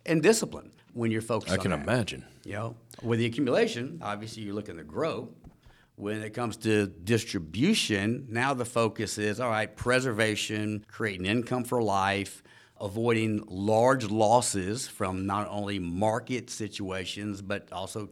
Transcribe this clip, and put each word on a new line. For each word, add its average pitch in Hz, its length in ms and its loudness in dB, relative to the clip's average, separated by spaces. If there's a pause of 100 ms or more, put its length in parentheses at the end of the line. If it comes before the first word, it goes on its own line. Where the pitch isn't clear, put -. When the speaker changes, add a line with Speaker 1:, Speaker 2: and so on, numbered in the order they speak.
Speaker 1:
and 160 180 2
discipline - 500 4 (200)
when 117 200 0
you're 110 100 0
focused 110 300 0
Speaker 2:
I 95 40 4
Speaker 1:
on 92 60 2
Speaker 2:
can 98 80 2
Speaker 1:
that. 78 120 0
Speaker 2:
imagine. 107 420 0 (200)
Speaker 1:
You - 100 -10
know, 117 220 -6 (260)
with 117 180 2
the 117 60 2
accumulation, 139 760 0
obviously 107 400 -8
you're 101 120 -8
looking 101 220 -8
to 80 80 -12
grow. 120 480 -4 (640)
When 104 260 -4
it 107 120 -8
comes 117 240 -4
to 107 300 4
distribution, 107 1400 0
now 127 260 0
the 123 100 -2
focus 113 540 0
is, 104 200 0
all 123 120 0
right, 110 260 0
preservation, 107 1120 0
creating 98 380 -2
income 120 380 0
for 120 180 2
life, 98 600 2 (380)
avoiding 110 640 2
large 110 640 4
losses 110 800 2
from 95 380 -2
not 101 220 0
only 101 300 -4
market 107 720 -2
situations, 101 920 -6
but 98 300 -6
also 95 400 -8